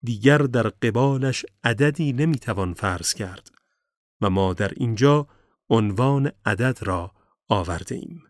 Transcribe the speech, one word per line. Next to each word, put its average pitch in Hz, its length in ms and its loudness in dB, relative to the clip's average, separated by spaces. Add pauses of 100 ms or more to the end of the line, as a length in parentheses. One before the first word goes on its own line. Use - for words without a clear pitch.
دیگر 120 340 4
در 123 320 2
قبالش 127 760 0 (180)
عددی 143 500 2
نمی‌توان 120 600 -2
فرض 87 400 -4
کرد 92 380 -10 (720)
و 107 80 0
ما 95 240 2
در 101 240 -2
اینجا 135 500 2 (420)
عنوان 123 640 2 (140)
عدد 113 360 -2
را 92 300 -4 (360)
آورده 90 480 -2
ایم. - 340 -14